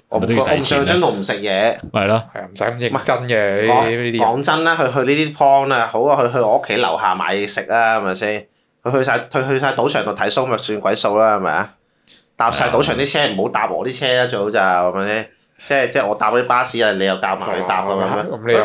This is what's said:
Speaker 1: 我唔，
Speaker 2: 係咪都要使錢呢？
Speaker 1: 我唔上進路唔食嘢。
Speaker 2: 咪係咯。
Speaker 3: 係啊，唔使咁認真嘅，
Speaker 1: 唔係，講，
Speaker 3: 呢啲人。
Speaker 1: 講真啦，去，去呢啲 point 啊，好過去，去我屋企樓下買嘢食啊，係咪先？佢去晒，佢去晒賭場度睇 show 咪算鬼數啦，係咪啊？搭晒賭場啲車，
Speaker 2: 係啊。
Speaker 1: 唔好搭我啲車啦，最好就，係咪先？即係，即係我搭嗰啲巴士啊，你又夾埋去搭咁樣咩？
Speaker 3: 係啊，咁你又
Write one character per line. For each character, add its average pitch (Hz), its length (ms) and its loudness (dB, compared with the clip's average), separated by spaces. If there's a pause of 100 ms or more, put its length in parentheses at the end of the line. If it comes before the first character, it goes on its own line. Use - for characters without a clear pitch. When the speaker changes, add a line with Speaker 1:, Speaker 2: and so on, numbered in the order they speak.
Speaker 1:
我 110 100 0
唔， - 20 -2
Speaker 2:
係 - 0 -
咪 - 60 -2
都 113 80 2
要 135 60 4
使 147 180 2
錢 - 0 -
呢？ - 0 -
Speaker 1:
我 - 20 -2
唔 - 0 -
上 139 240 0
進 175 140 2
路 156 100 2
唔 101 140 -4
食 117 100 -4
嘢。 101 440 0 (140)
Speaker 2:
咪 107 120 0
係 98 40 2
咯。 110 160 2 (100)
Speaker 3:
係 - 60 -10
啊， 92 120 -12
唔 98 40 -18
使 101 80 -4
咁 120 140 -2
認 123 260 -2
真 131 140 0 (100)
嘅， 107 240 2
Speaker 1:
唔 104 160 0
係， - 0 -
講， 117 220 4
Speaker 3:
呢 120 220 -2
啲 - 0 -
人。 117 100 0
Speaker 1:
講 120 220 0
真 160 200 0
啦， 165 120 2
去， 156 80 0
去 127 160 0
呢 127 60 2
啲 147 300 0
point 139 380 4
啊， 117 140 2
好 113 140 -2
過 143 140 4 (120)
去， 120 60 -2
去 135 60 0
我 113 200 4
屋 - 60 -10
企 107 100 -2
樓 95 240 0
下 92 160 2
買 92 200 -2
嘢 101 120 -2
食 101 140 -4 (100)
啊， 113 280 2
係 - 40 -6
咪 95 120 -2
先？ 104 320 -4 (360)
佢 123 140 -4
去 131 60 2
晒， 123 140 0 (120)
佢 131 180 -2
去 135 120 0
晒 135 140 0
賭 123 160 0
場 104 160 -2
度 104 60 -4
睇 101 200 -2
show 131 140 0
咪 120 120 -2
算 107 220 -6
鬼 - 160 0
數 104 240 0
啦， 107 180 4
係 - 20 0
咪 90 120 -2
啊？ 90 220 -4 (640)
搭 117 140 2
晒 120 180 0
賭 120 140 2
場 113 140 -2
啲 143 140 -2
車， 156 80 -2
Speaker 2:
係 135 120 0
啊。 101 40 -6
Speaker 1:
唔 95 80 -2
好 120 60 -2
搭 110 220 -2
我 85 140 -4
啲 127 140 -8
車 131 200 0
啦， 123 80 2
最 120 120 -4
好 101 100 -2
就， 110 100 0
係 90 360 2
咪 98 120 -4
先？ 107 200 -4 (360)
即 147 100 -4
係， 127 160 2
即 143 100 -2
係 104 80 0
我 104 80 0
搭 107 160 0
嗰 120 100 4
啲 120 60 -4
巴 123 160 2
士 120 180 -6
啊， 107 120 4
你 95 120 -2
又 95 100 2
夾 95 220 -2
埋 95 180 -6
去 92 120 -4
搭 95 180 0
咁 98 80 -4
樣 98 40 -2
咩？ 95 80 0
Speaker 3:
係 - 20 -2
啊， - 240 -4
咁 110 160 -8
你 117 60 2
又 113 120 4